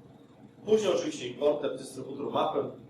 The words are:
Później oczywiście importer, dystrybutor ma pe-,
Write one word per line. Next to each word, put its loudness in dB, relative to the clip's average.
Później 4
oczywiście -2
importer, 0
dystrybutor -8
ma 0
pe-, -2